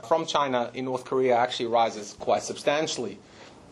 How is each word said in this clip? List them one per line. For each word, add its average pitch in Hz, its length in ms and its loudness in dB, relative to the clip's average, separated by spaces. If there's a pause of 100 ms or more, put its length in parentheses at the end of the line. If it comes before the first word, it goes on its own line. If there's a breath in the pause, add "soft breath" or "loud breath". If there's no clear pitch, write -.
from 165 180 2
China 131 480 0
in 131 120 -6
North 127 180 -4
Korea 131 320 2
actually 123 300 0
rises 113 520 0
quite 127 260 0
substantially. 131 720 -2 (540 loud breath)